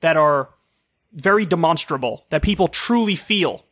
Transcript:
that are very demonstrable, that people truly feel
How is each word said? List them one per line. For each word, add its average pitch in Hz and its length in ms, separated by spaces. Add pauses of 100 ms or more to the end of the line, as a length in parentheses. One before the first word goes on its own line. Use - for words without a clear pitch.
that 160 160
are 147 320 (640)
very 196 320
demonstrable, 156 840
that 156 120
people 190 260
truly 226 480
feel 180 560